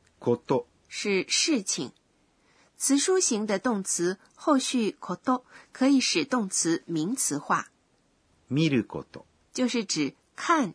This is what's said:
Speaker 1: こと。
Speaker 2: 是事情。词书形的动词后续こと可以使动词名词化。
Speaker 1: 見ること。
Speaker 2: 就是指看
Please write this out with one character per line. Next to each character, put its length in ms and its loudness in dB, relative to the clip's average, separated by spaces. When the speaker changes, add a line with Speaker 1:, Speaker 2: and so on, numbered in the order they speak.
Speaker 1:
こ 180 0
と。 280 -2
Speaker 2:
是 400 -2
事 360 0
情。 280 -6
词 200 2
书 220 2
形 280 0
的 120 0
动 240 -2
词 360 -2
后 240 2
续 400 -2
こ 160 -8
と 280 -2
可 160 2
以 140 6
使 240 0
动 240 -2
词 360 0
名 300 -2
词 220 -2
化。 320 -2
Speaker 1:
見 200 2
る 160 2
こ 240 -10
と。 140 -18
Speaker 2:
就 160 0
是 160 -2
指 300 -2
看 400 0